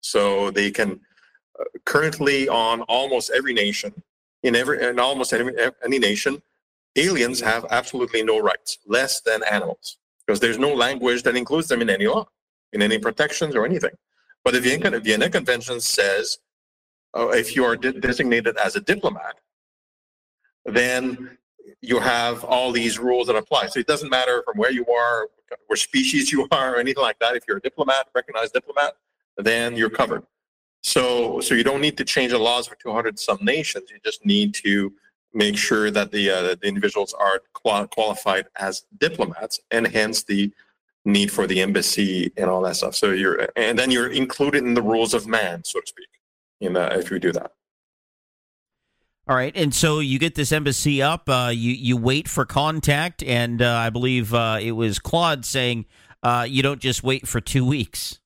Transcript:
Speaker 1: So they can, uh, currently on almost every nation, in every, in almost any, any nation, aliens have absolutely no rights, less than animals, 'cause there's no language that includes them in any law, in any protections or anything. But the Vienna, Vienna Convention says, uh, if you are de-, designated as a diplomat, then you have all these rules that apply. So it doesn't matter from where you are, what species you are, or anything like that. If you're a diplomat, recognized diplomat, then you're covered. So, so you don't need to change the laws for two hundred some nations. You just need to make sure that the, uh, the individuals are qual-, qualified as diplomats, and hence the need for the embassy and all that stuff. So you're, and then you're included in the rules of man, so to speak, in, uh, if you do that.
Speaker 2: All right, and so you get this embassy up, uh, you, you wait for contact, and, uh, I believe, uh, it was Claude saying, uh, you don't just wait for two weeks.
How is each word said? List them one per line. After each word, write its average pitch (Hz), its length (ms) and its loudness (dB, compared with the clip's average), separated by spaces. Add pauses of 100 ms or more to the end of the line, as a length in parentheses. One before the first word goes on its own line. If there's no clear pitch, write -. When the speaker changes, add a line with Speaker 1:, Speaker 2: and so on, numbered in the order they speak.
Speaker 1:
So 101 480 0
they 101 200 0
can, 101 300 -2 (580)
uh, - 60 -6 (220)
currently 143 640 0
on 113 320 0
almost 123 520 0
every 127 200 0
nation, 104 480 -2 (400)
in 120 120 2
every, 127 320 0
in 123 140 0
almost 131 320 0
any, 123 180 0 (320)
any 127 160 0
nation, 113 440 0 (540)
aliens 131 440 2
have 113 300 0
absolutely 120 520 0
no 110 180 4
rights, - 360 -2 (100)
less 127 360 0
than 110 280 2
animals, 95 460 -4 (300)
'cause 104 140 2
there's 113 180 2
no 143 160 2
language 123 480 0
that 120 120 2
includes 135 340 -2
them 120 120 0
in 113 80 0
any 101 200 2
law, 202 200 0 (460)
in 208 80 2
any 214 160 2
protections 151 560 -2
or 110 100 2
anything. 160 320 -2 (480)
But 123 80 4
the 123 80 4
Vienna, 147 400 0
Vienna 110 300 2
Convention 123 500 -2
says, 101 560 0 (800)
uh, 117 120 0
if 120 280 0
you 131 80 4
are 117 120 2
de-, 131 220 -4
designated 120 600 0
as 101 180 0
a 202 40 -2
diplomat, 127 560 -4 (1300)
then 127 720 -2 (420)
you 226 180 0
have 120 460 0
all 127 260 2
these 117 280 0
rules 123 300 2
that 110 80 4
apply. 107 320 0
So 135 120 -4
it 117 60 -4
doesn't 147 240 -2
matter 127 340 2
from 107 140 -6
where 117 120 2
you 123 160 -2
are, 120 440 2 (380)
what 104 100 0
species 135 520 0
you 135 220 0
are, 131 220 0
or 120 40 2
anything 131 240 0
like 113 180 0
that. 120 160 0
If 113 120 -6
you're 101 80 0
a 101 60 -8
diplomat, 135 520 0
recognized 113 380 -2
diplomat, 143 460 -2 (400)
then 117 380 0
you're 113 120 2
covered. 110 360 -2 (580)
So, 123 580 0
so - 140 0
you 117 100 4
don't 139 160 2
need 147 160 0
to 135 80 -4
change 127 280 0
the 123 60 2
laws 120 280 2
for - 80 -16
two - 180 -10
hundred 110 260 -2
some 101 240 -2
nations. 117 480 -2
You - 140 -20
just - 220 -6
need 104 300 2
to 101 360 0 (400)
make 104 240 0
sure 107 340 0
that 101 220 -2
the, 101 180 2
uh, 92 120 2 (180)
the 101 80 -2
individuals 101 460 -2
are 95 260 2 (140)
qual-, 104 320 0
qualified 101 680 0
as 95 280 -6 (140)
diplomats, 113 600 -4 (120)
and 117 160 0
hence 110 360 0
the 101 300 0 (540)
need 101 240 4
for 101 160 0
the 92 140 0
embassy 95 800 0
and 95 100 0
all 92 140 0
that 90 140 -2
stuff. - 180 -4
So 104 160 2
you're, 95 360 0 (100)
and 113 220 0
then 127 120 0
you're 123 200 0
included 139 540 0
in 123 80 2
the 120 80 4
rules 113 320 2
of 110 140 0
man, 98 360 -2
so - 160 -6
to - 80 -10
speak, - 220 -18 (540)
in, 90 160 0
uh, 87 200 0
if 87 120 -4
you 95 80 -2
do 87 140 2
that. - 200 -6 (1800)
Speaker 2:
All 131 80 2
right, 127 180 -2
and 151 200 0
so 151 240 2
you 135 200 0
get 160 160 0
this 143 160 -2
embassy 143 520 2
up, 156 260 0
uh, 123 260 2
you, 120 180 0
you 123 260 0
wait 131 280 0
for - 200 -2
contact, 151 760 0
and, 120 380 0
uh, 120 140 4
I 117 160 0
believe, 120 420 0
uh, 113 260 0
it 113 140 -4
was 110 260 0
Claude 165 460 0
saying, 123 400 -2 (380)
uh, 120 260 2
you 131 140 2
don't 139 180 0
just 127 220 0
wait 131 260 -2
for 120 100 -2
two 127 280 0
weeks. - 600 -4